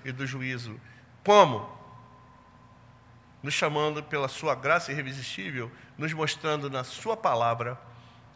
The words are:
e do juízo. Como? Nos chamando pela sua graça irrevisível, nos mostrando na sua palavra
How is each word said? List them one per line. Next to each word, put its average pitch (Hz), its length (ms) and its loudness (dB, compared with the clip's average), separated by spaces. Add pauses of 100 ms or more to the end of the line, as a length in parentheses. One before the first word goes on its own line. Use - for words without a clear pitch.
e 135 60 -6
do 131 160 -6
juízo. 127 520 -8 (440)
Como? 170 560 6 (1600)
Nos 143 120 -6
chamando 151 500 0
pela 143 240 -2
sua 147 260 -2
graça 143 380 0
irrevisível, 135 800 -8 (260)
nos 156 160 -4
mostrando 151 560 -2
na 135 140 -4
sua 220 340 -4
palavra 120 600 0 (560)